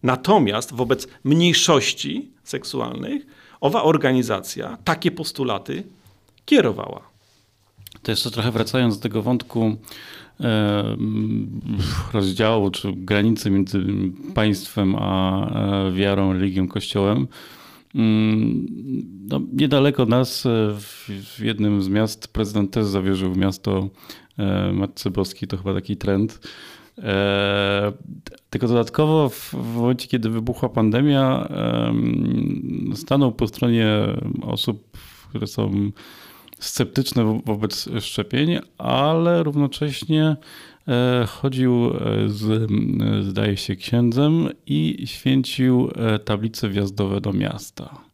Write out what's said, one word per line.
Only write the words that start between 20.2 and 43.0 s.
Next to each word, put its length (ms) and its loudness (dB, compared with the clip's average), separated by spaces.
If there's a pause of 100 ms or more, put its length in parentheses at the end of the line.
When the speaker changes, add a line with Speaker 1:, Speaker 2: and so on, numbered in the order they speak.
Speaker 2:
e, 40 2 (300)
w, 300 -18
w 300 -12
jednym 420 2
z 80 0
miast 380 0
prezydent 440 -2
też 140 2
zawierzył 500 0
miasto, 540 0 (480)
e, 360 0
Matce 380 -4
Boskiej. 360 -4
To 100 -6
chyba 160 -4
taki 240 -4
trend. 420 0 (640)
E, 880 2 (580)
tylko 180 -2
dodatkowo 640 4
w, 240 -12
w 220 -6
momencie, 320 0
kiedy 220 0
wybuchła 400 -2
pandemia, 760 2
em, 1500 0
stanął 360 2
po 160 -2
stronie 400 2 (540)
osób, 560 -4 (320)
które 180 -6
są 440 -2 (680)
sceptyczne 640 -2
wo-, 220 2
wobec 440 -4 (100)
szczepień, 600 -2 (180)
ale 640 2
równocześnie, 920 0 (520)
e, 400 2
chodził, 460 0
e, 560 2
z, 420 0
m, 520 0